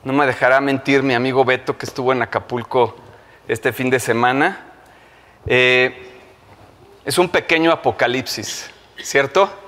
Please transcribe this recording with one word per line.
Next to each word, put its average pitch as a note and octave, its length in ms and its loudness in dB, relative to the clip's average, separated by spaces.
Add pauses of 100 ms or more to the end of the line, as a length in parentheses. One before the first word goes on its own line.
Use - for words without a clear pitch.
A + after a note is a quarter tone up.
no C3+ 120 -6
me C#3+ 100 2
dejará C3 380 2
mentir C3+ 400 0
mi C3+ 100 0
amigo B2+ 320 2
Beto, B2+ 320 -2
que - 80 -12
estuvo C3 280 -4
en B2 100 0
Acapulco A#2 760 -2 (500)
este A#2+ 280 -2
fin B2+ 160 -4
de B2+ 100 2
semana. C3 640 0 (800)
Eh, B2+ 640 2 (920)
es C#3 140 -2
un F3+ 100 2
pequeño E3 420 2
apocalipsis, B2+ 1000 -4 (260)
¿cierto? C#3+ 560 0 (160)